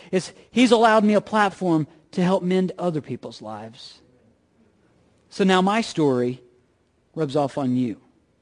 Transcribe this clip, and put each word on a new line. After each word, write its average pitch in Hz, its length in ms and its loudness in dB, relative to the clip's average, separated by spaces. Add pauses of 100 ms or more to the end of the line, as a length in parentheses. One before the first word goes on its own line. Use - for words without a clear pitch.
(120)
is 185 200 -4 (200)
he's 233 180 4
allowed 220 320 6
me 208 120 4
a 196 60 4
platform 185 680 0 (240)
to 185 100 -2
help 180 220 0
mend 185 340 0
other 175 220 -4
people's 120 420 -14
lives. 110 580 -16 (1300)
So 202 80 -2
now 185 200 2
my 202 180 0
story 127 600 -2 (720)
rubs 151 220 -6
off 143 240 -2
on 127 160 -2
you. 120 260 -4 (420)